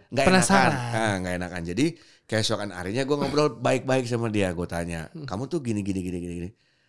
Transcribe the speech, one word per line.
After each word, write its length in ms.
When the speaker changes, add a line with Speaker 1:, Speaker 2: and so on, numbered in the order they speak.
Speaker 1:
nggak 160
enakan. 80
Speaker 2:
Penasaran. 440
Speaker 1:
Ah, 260
nggak 200
enakan. 280
Jadi 200
keesokan 480
harinya 300
gue 140
ngobrol 400
baik-baik 480
sama 240
dia. 240
Gue 160
tanya, 420
Speaker 2:
Hmm. 140
Speaker 1:
"Kamu 240
tuh 120
gini, 220
gini, 200
gini, 180
gini, 180
gini." 140